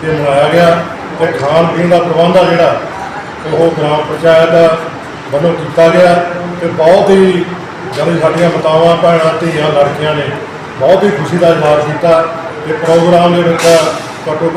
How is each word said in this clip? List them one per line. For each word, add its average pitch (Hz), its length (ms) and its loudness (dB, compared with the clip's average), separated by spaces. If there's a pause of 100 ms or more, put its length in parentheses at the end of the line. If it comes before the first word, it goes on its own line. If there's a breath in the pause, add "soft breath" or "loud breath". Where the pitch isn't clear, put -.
ਇਹ 156 140 -2
ਮਨਾਇਆ 147 300 0
ਗਿਆ 170 360 2 (360)
ਤੇ 165 60 2
ਖਾਣ 165 400 0
ਪੀਣ 170 220 -2
ਦਾ 175 100 4
ਪ੍ਰਬੰਧ 170 380 2
ਆ 180 80 6
ਜਿਹੜਾ 170 360 2 (720)
ਉਹ 165 180 2
ਗ੍ਰਾਮ 151 300 -2
ਪੰਚਾਇਤ 165 760 2 (540)
ਵੱਲੋਂ 165 200 0
ਕੀਤਾ 165 360 2
ਗਿਆ 180 260 4 (460)
ਤੇ 170 60 -4
ਬਹੁਤ 185 440 2
ਹੀ 185 340 4 (520)
ਜਾਣੀ 165 240 -2
ਸਾਡੀਆਂ 165 300 0
ਮਾਤਾਵਾਂ, 165 460 2
ਭੈਣਾਂ, 165 440 2
ਧੀਆਂ, 151 320 -2
ਲੜਕੀਆਂ 143 420 0
ਨੇ 139 140 -4 (500)
ਬਹੁਤ 175 260 2
ਹੀ 202 60 2
ਖੁਸ਼ੀ 165 280 -4
ਦਾ 170 100 4
ਇਜ਼ਹਾਰ 151 320 2
ਕੀਤਾ 160 420 0 (440)
ਤੇ 160 60 -4
ਪ੍ਰੋਗਰਾਮ 170 640 2
ਦੇ 175 60 0
ਵਿੱਚ 165 240 0 (640)
ਘੱਟੋ 156 260 -4